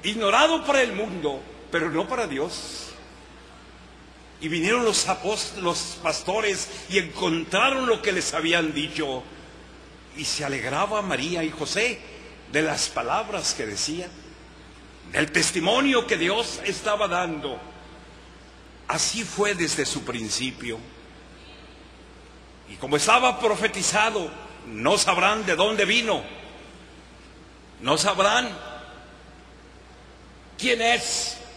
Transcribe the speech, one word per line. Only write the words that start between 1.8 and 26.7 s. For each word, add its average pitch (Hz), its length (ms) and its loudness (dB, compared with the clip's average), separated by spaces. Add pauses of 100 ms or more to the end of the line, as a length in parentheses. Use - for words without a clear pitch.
no 156 180 0
para 247 200 -2
Dios. - 640 -6 (1500)
Y 156 80 -6
vinieron 190 380 2
los 208 240 2
apóst-, 202 480 -2
los 175 440 -2
pastores 190 680 0 (200)
y 190 100 4
encontraron 185 880 2
lo 226 140 4
que 196 120 2
les 175 200 0
habían 160 400 2
dicho. 143 500 -2 (920)
Y 151 80 -8
se - 220 -2
alegraba 139 560 0
María 165 420 -2
y 160 60 -2
José 202 500 -2 (540)
de 151 80 4
las 151 260 0
palabras 170 680 -2
que 123 120 -4
decían, 156 440 -6 (1040)
del 151 220 0
testimonio 233 760 2
que 202 100 2
Dios 196 460 0
estaba 202 460 0
dando. 160 500 -2 (1300)
Así 202 380 -2
fue 202 300 0
desde 156 300 0
su 127 200 -4
principio. 120 760 -4 (1900)
Y 98 60 -16
como 139 200 0
estaba 247 440 6
profetizado, 208 920 2 (380)
"No 117 300 2
sabrán 196 480 2
de 180 100 2
dónde 202 300 2
vino, 214 380 2 (1600)